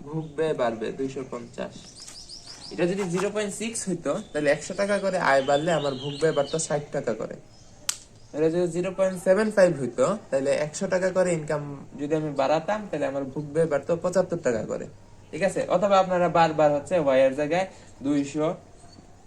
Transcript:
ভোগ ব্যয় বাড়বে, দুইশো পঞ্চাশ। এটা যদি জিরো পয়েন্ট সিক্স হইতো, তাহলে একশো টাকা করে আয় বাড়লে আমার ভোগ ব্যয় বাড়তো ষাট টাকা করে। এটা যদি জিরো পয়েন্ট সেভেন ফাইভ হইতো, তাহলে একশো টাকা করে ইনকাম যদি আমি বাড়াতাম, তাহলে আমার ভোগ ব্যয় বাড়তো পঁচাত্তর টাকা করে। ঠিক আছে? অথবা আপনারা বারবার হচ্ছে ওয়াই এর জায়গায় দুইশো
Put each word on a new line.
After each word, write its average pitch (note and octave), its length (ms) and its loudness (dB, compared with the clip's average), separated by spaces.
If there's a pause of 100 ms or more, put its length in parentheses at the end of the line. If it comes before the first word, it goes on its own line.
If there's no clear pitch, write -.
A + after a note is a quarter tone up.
ভোগ D#3 340 -8
ব্যয় D#3 180 0
বাড়বে, A2+ 380 -2
দুইশো C3+ 380 -6
পঞ্চাশ। B2 440 -10 (1000)
এটা F3 140 0
যদি F#3+ 240 -2
জিরো F#3 200 0
পয়েন্ট G3+ 240 -4
সিক্স A3+ 340 -6
হইতো, F3+ 320 -4 (120)
তাহলে D3 180 0
একশো - 240 -2
টাকা G3+ 240 0
করে F#3 200 0
আয় C3+ 240 4
বাড়লে C#3+ 300 2
আমার C#3+ 220 0
ভোগ C#3 260 -6
ব্যয় D#3 120 4
বাড়তো C#3 260 0
ষাট D3+ 240 -2 (100)
টাকা C3 220 -2
করে। - 200 -8 (960)
এটা D#3 180 2
যদি F3 220 0
জিরো F3+ 240 -2
পয়েন্ট F#3 280 0
সেভেন G#3 260 4
ফাইভ F3+ 300 6
হইতো, C3+ 360 0 (140)
তাহলে C3+ 200 0
একশো D3+ 360 -2
টাকা F#3 240 2
করে F3+ 240 2
ইনকাম D3 520 -6 (120)
যদি D3 160 -2
আমি D#3 160 0
বাড়াতাম, D#3+ 600 0
তাহলে C#3+ 160 -2
আমার C#3 180 -4
ভোগ D3 200 -6
ব্যয় D3 220 0
বাড়তো D3 300 0
পঁচাত্তর F3+ 400 0
টাকা A2+ 260 -2
করে। - 240 -6 (440)
ঠিক D#3 120 -6
আছে? E3+ 260 0
অথবা G3 300 4
আপনারা F3+ 300 4
বারবার D#3 440 4
হচ্ছে D3 260 0
ওয়াই C3+ 220 4
এর C3+ 140 4
জায়গায় D3+ 320 0 (360)
দুইশো D3 520 0 (720)